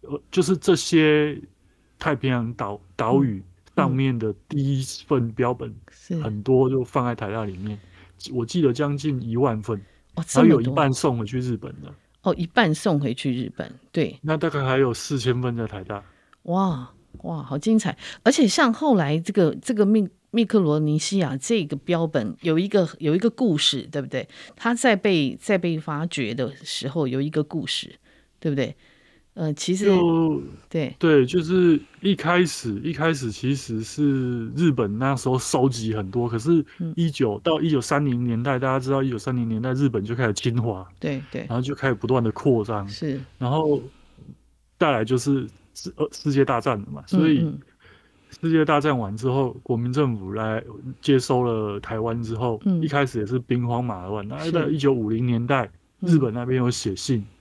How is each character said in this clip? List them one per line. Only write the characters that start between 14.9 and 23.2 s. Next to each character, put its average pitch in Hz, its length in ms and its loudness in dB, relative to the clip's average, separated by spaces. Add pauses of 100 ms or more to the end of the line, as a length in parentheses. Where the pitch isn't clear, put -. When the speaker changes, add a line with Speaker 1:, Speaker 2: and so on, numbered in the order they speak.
Speaker 1:
四 - 240 -4
千 123 240 0
份 120 140 -2
在 113 100 -4
台 101 160 -10
大。 101 220 -10 (380)
Speaker 2:
哇， 170 500 -2 (300)
哇， 160 200 -8
好 139 140 -6
精 220 220 2
彩！ 180 180 -2 (260)
而 240 80 4
且 285 160 4
像 240 260 2
后 269 240 2
来 151 220 2
这 170 140 -6
个， 175 300 4
这 - 100 -6
个 208 140 2
密-， 208 200 4 (240)
密 226 140 2
克 202 160 2
罗 151 180 4
尼 151 200 2
西 196 200 -2
亚 139 180 0
这 202 280 0
个 147 120 -8
标 165 300 -2
本 117 360 -4
有 165 160 2
一 196 100 0
个， 190 180 2 (120)
有 156 180 0
一 - 20 2
个 220 120 2